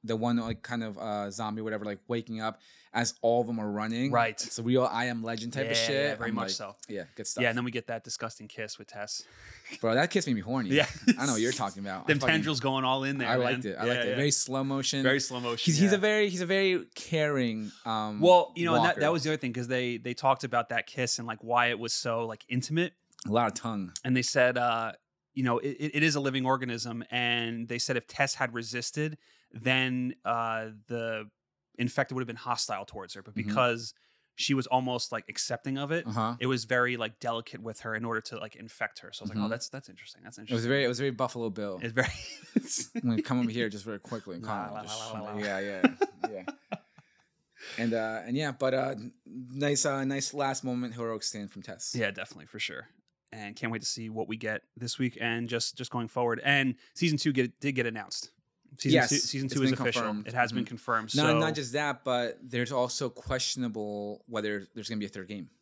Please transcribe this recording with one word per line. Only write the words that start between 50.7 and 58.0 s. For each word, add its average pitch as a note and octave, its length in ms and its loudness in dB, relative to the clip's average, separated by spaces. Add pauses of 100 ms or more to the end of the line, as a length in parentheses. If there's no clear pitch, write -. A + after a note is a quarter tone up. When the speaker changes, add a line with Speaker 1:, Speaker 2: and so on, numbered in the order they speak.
Speaker 1:
heroic A2+ 280 -6
stand G2+ 280 -6
from G2+ 120 -14
Tess. - 340 -8
Speaker 2:
Yeah, G#2+ 140 2
definitely, F#2 360 -12
for - 120 -14
sure. - 300 -8 (440)
And G#2+ 220 -10
can't A#2 160 -4
wait A2+ 120 -4
to - 40 -6
see A2+ 220 -4
what A2 200 -4
we A2 80 -4
get A2 260 -4 (140)
this A#2 220 -6
week B2+ 220 0
and A#2 280 0
just, A#2 280 -2
just B2+ 140 -8
going A#2 180 -4
forward. A#2 340 0
And C3+ 320 2 (200)
season D#3 240 2
two D3+ 140 2
get, B2+ 280 0
did C#3+ 120 -2
get B2+ 140 0
announced. A2 440 -6 (480)